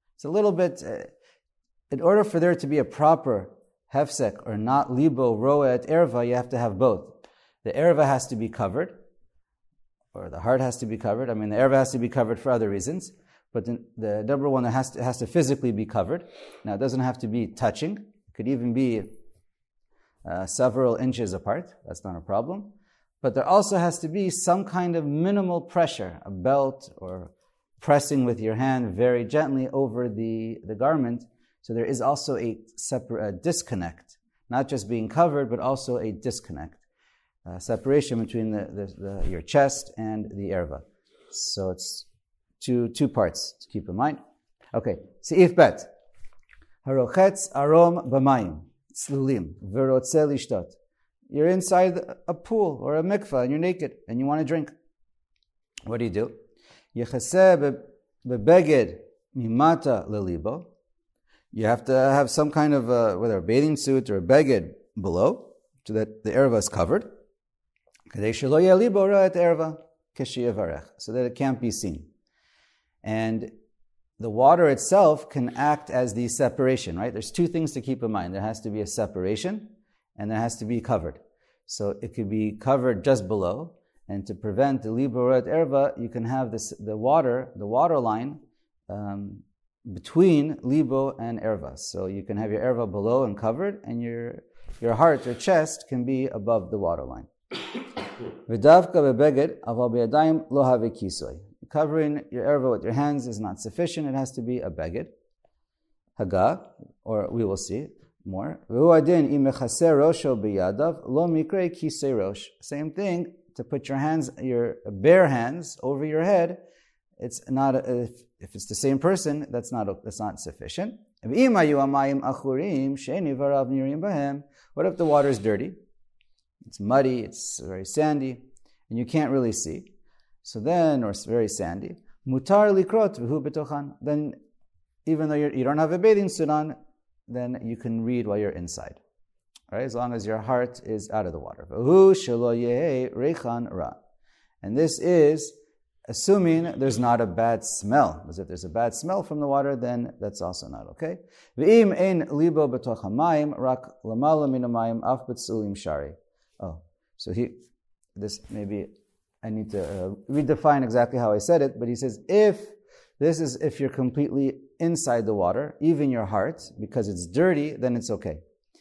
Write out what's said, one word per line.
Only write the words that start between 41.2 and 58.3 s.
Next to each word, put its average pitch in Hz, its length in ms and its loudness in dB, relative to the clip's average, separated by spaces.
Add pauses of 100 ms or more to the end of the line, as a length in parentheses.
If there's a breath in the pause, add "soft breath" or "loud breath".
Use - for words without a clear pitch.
So - 400 -6
it's - 340 -12 (540)
two, 120 300 0
two 139 180 0
parts - 540 -2
to - 80 -20
keep 98 200 -10
in 90 60 -8
mind. 139 240 -2 (520 soft breath)
Okay, 113 260 -4 (260)
Seif 175 320 6
Bet. 151 280 6 (1000)
Harochetz 139 720 2
arom 165 520 6
b'mayim, 120 540 2 (320)
tzlulim, 131 720 -2
v'rotze 131 640 2
lishtot. 120 480 -4 (520)
You're 147 200 2
inside 185 520 2 (280)
a 170 80 -4
pool 180 480 -2
or 147 140 -2
a 160 60 0
mikveh 196 380 0
and 123 80 0
you're 151 100 0
naked 180 360 -2 (120)
and 117 120 -4
you 139 80 -2
want 151 140 0
to 147 40 0
drink. 151 260 -2 (1120)
What 117 140 -6
do 120 80 -2
you 101 60 -2
do? 107 200 -2 (640 soft breath)
Yechaseh 170 640 4
be-, 139 180 0 (520)
bebeged 135 720 6 (360)